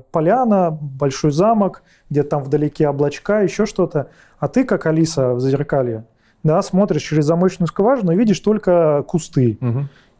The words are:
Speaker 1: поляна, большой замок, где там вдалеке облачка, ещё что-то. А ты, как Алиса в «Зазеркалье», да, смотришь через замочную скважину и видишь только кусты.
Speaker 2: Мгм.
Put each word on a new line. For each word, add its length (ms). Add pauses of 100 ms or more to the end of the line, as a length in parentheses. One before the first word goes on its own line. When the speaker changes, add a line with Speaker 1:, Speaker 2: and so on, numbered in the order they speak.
(120)
Speaker 1:
поляна, 600
большой 600
замок, 500 (300)
где 120
там 200
вдалеке 460
облачка, 520
ещё 240
что-то. 440 (300)
А 80
ты, 160
как 220
Алиса 480
в 60
«Зазеркалье», 680 (380)
да, 180
смотришь 420
через 220
замочную 420
скважину 440
и 60
видишь 220
только 680
кусты. 520
Speaker 2:
Мгм. 300 (300)